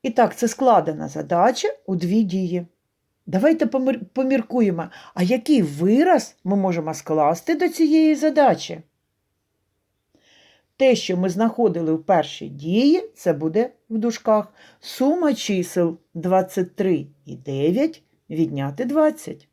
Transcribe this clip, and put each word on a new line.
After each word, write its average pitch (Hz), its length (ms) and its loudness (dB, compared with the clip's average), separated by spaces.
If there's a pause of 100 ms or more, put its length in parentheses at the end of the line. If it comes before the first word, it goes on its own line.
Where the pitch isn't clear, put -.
І 262 60 -2
так, 226 260 2
це 233 120 -2
складена 165 600 0
задача 170 600 0 (180)
у 190 100 -4
дві 185 280 0
дії. 180 440 -4 (580)
Давайте 302 400 2
помір-, 262 480 -2
поміркуємо, 233 760 -2 (240)
а 180 100 -2
який 247 380 2
вираз 208 800 2
ми 190 120 -2
можемо 170 380 -2
скласти 156 640 0
до 349 140 0
цієї 311 460 4
задачі? 254 680 2 (2000)
Те, 262 180 4
що 190 220 -4
ми 185 120 0
знаходили 180 640 0
в 156 100 -4
першій 160 460 -2
дії, 214 680 0
це - 180 -2
буде 160 380 -2 (180)
в 226 80 -6
дужках 214 560 -2 (260)
сума 294 540 0
чисел 180 640 -2 (160)
двадцять 185 640 -2
три 170 320 -2 (180)
і 139 100 -14
дев'ять 156 680 -2 (260)
відняти 143 560 -4
двадцять. 302 680 -2